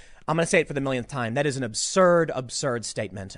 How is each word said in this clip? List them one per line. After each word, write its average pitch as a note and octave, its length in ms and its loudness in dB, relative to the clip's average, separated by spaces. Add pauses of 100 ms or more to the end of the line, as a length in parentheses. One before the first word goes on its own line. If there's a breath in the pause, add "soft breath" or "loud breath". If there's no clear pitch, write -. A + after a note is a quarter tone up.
(280 soft breath)
I'm D#3+ 100 0
gonna E3 100 2
say F3 140 4
it D3+ 60 -4
for D3+ 60 -10
the C#3 80 -2
millionth C3 260 -2
time. A#2 260 -4
That C#3+ 120 0
is C#3 100 0
an C3 80 -4
absurd, E3+ 720 4
absurd B2 500 -4
statement. F#2+ 540 -8